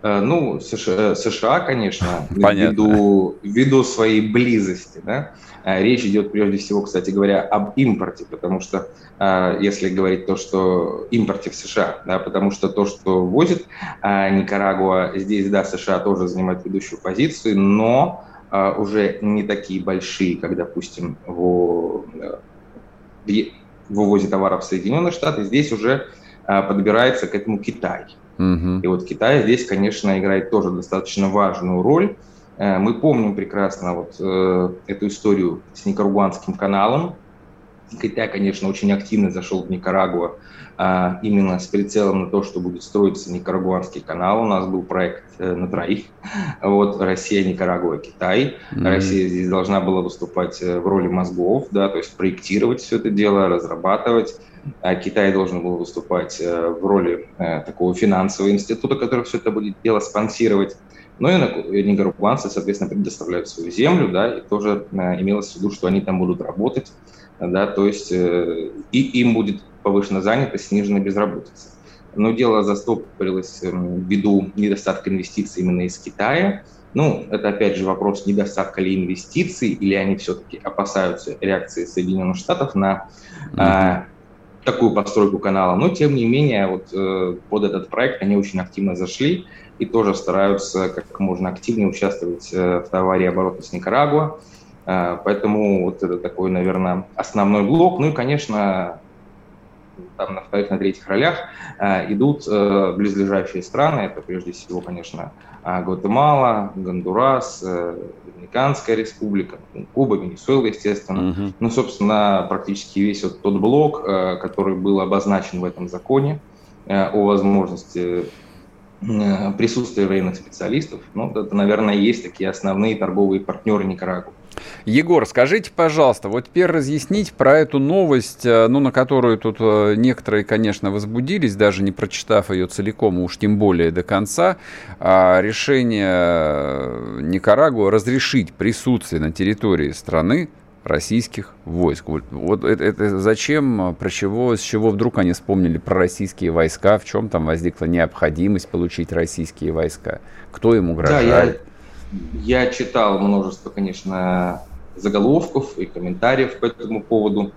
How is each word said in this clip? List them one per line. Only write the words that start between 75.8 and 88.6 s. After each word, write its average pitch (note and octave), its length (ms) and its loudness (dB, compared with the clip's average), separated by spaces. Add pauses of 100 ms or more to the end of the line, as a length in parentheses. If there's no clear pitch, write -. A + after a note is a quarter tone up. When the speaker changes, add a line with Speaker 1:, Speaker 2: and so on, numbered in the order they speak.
Speaker 1:
из F2+ 180 -6
Китая. E3 640 -2 (320)
Ну, C3+ 360 0
это, G#2 200 -2
опять G2 260 0
же, F#2+ 100 -4
вопрос G2 400 -2
недостатка G2+ 560 -2
ли F#2+ 200 0
инвестиций, G#2 680 -4
или G2 240 0
они F#2+ 220 0
всё-таки - 480 -8
опасаются F#2+ 760 -4
реакции F#2 460 -2
Соединённых F#2 520 -2
Штатов - 380 -4
на, G2 300 0 (460)
Speaker 2:
Мгм. F#2+ 100 0
Speaker 1:
а, F#2+ 440 4 (580)
такую A#2 300 2
постройку G2+ 460 2
канала. F#2+ 360 2
Но, D3+ 140 2
тем D3+ 240 0
не A#2 120 0
менее, A#2 420 2
вот, F#2 260 -6
э, F#2+ 420 -2 (140)
под G#2+ 140 0
этот F#2+ 260 -4
проект B2+ 320 -2
они G2+ 140 2
очень F#2+ 240 -2